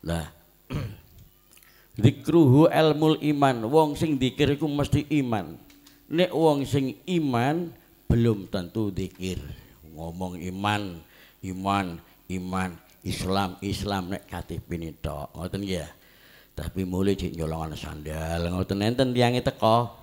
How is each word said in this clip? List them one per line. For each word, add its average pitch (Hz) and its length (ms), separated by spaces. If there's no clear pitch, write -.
Lah, 82 320
<clears throat> - 1300
dzikruhu 147 720
ilmul 156 480
iman, 135 480
wong 147 320
sing 156 160
dzikir 131 400
iku 151 80
mesti 143 400
iman. 107 400
Nek 180 240
wong 147 320
sing 131 400
iman 156 640
belum 113 400
tentu 101 400
dzikir. 92 480
Ngomong 85 480
iman, 95 560
iman, 95 560
iman, 92 380
Islam, 95 560
Islam 98 560
nek - 80
K - 160
T - 100
P 85 200
tok. 73 360
Ngoten 92 280
ya. 92 200
Tapi 80 280
mulai 95 320
cek 92 200
nyolongan 80 400
sandal, 80 760
ngoten 95 320
enten 123 320
tiange 123 240
teko. 117 480